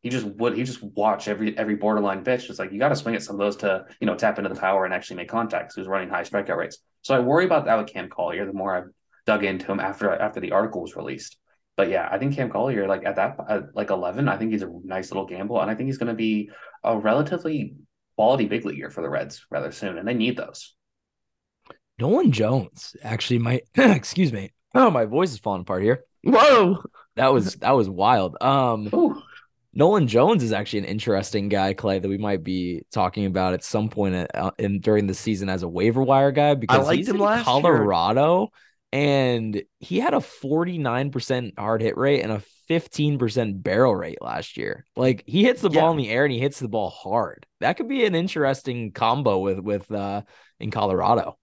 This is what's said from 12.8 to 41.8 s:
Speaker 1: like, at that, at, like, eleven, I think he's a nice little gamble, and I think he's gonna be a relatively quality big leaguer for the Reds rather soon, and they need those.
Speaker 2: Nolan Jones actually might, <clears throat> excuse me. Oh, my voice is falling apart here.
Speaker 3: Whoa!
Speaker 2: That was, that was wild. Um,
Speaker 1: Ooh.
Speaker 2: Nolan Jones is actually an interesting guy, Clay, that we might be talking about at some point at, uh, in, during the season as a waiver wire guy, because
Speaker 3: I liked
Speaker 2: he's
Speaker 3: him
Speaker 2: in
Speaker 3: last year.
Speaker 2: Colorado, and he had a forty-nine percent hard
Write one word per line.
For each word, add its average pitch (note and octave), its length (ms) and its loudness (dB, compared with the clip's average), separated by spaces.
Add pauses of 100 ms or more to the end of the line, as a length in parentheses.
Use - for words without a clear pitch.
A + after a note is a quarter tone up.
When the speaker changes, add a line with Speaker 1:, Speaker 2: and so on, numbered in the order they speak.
Speaker 1:
like, F#2+ 180 -2
at G2+ 120 -2
that, G2+ 220 -2 (100)
at, G#2+ 260 -4
like, G#2 160 -4
eleven, F#2+ 380 -2
I F#2+ 80 0
think A2 160 -2
he's G2+ 100 -2
a F2+ 80 -8 (140)
nice F#2 260 -8
little F#2+ 160 -4
gamble, G2 340 -4
and G2 100 -2
I A2 40 -4
think B2+ 140 -6
he's B2+ 100 -6
gonna A#2 160 -4
be G#2+ 360 -2 (340)
a A2+ 120 0
relatively C#3+ 760 -2 (400)
quality A#2 320 2
big - 180 -4
leaguer - 260 -8
for - 120 -10
the D2 80 -6
Reds C#2 400 -8
rather D2 220 -6
soon, F#2 260 -8
and F#2 80 -8
they B2 80 -2
need A#2+ 220 0
those. - 380 -14 (1200)
Speaker 2:
Nolan G#3 320 4
Jones A2 720 0
actually A2+ 380 -2
might, A#2+ 300 -2
<clears throat> - 40 -20
excuse F#3 580 4
me. G2 200 -8 (240)
Oh, B3+ 140 6
my B2+ 140 2
voice C#3+ 280 0
is G#2+ 60 -12
falling G2 240 -4
apart F#2 200 -2
here. A#2+ 220 2 (180)
Speaker 3:
Whoa! A#3 640 6 (320)
Speaker 2:
That C3 160 6
was, G#2+ 240 2
that - 160 2
was A#2 180 4
wild. G2 500 2
Um, A#2+ 540 2
Speaker 1:
Ooh. - 260 2 (520)
Speaker 2:
Nolan E3 360 4
Jones C#3 340 4
is A2 100 0
actually G#2 280 -2
an G2 60 -8
interesting G2+ 640 -2
guy, G2 260 2
Clay, F#2+ 260 0
that F#2+ 80 -4
we G2 100 -2
might G2+ 240 -2
be F2+ 480 -4
talking G2 360 0
about F#2 280 0
at F2 80 -6
some A2 260 -2
point G2 260 -2
at, F2+ 200 -4
uh, F#2 240 -2
in, G2+ 220 -2
during G#2 260 2
the F#2+ 80 -2
season G2 340 -2
as F#2 140 -2
a F2+ 60 -6
waiver G#2+ 340 2
wire C3+ 300 4
guy, D3 220 4
because C3 260 4
Speaker 3:
I - 20 0
liked D#3 160 2
Speaker 2:
he's G3 100 -2
Speaker 3:
him G3 80 0
Speaker 2:
in G3+ 60 2
Speaker 3:
last G#3+ 160 2
year. A#3 60 -4
Speaker 2:
Colorado, C3+ 1040 4 (440)
and B2+ 680 0 (160)
he F#3 220 -2
had D4 140 0
a C#4 60 2
forty-nine C#3+ 880 -2
percent B2 480 -4
hard A2 240 0